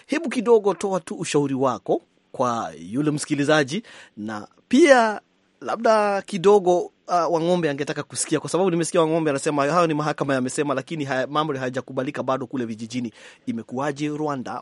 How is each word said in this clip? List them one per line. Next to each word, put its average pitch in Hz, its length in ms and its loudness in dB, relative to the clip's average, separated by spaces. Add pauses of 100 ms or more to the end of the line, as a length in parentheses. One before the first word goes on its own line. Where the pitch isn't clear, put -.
Hebu 311 220 -4
kidogo 220 460 4
toa 190 260 -2
tu - 140 -12
ushauri 147 400 0
wako 131 480 -2 (300)
kwa 117 460 -2
yule 104 320 -2
msikilizaji, 147 720 0 (340)
na 107 320 -10 (200)
pia 247 520 6 (400)
labda 202 600 2
kidogo, 180 560 4 (300)
uh, 170 240 0
Wang'ombe 170 380 2
angetaka 143 320 -6
kusikia, - 380 -4
kwa 143 100 -10
sababu 185 200 2
nimesikia 170 300 0
Wang'ombe 160 300 2
anasema 143 340 -2
hayo 170 220 2
ni 160 80 0
mahakama 147 400 -2
yamesema, 131 400 -2
lakini 143 300 -6
haya, 131 220 -2
mambo 151 280 -2
hayajakubalika 131 680 -6
bado 131 240 -2
kule 127 180 -4
vijijini. 113 480 -8 (340)
Imekuwaje 135 640 -4
Rwanda 147 540 -6